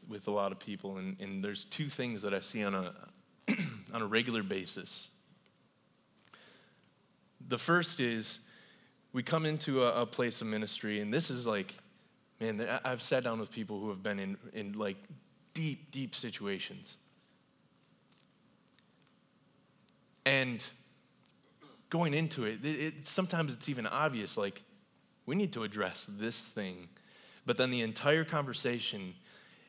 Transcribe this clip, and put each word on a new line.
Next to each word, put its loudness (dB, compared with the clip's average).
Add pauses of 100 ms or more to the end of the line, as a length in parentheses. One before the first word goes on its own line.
with -8
a 0
lot 2
of -8
people, -8
and, -4
and -4
there's -4
two -4
things -4
that 0
I 2
see -2
on 2
a, -2 (520)
<clears throat> 2 (400)
on -2
a 0
regular 2
basis. -4 (2500)
The 0
first 4
is 0 (720)
we 0
come 2
into 4
a, 6
a 4
place 2
of -2
ministry, 0
and 0
this 4
is -2
like, 0 (640)
man, 0
I, 0
I've -2
sat 4
down 0
with -6
people -4
who -2
have -6
been -2
in, -2 (160)
in, -6
like, -2 (560)
deep, -2
deep -4
situations. -6 (3250)
And 4 (1300)
going 4
into 0
it, -2
it, 0
it, -4
sometimes 2
it's -2
even -2
obvious, 0
like, 0 (640)
we 0
need 2
to -2
address 0
this 0
thing. -6 (580)
But 2
then 4
the 2
entire 4
conversation -2 (540)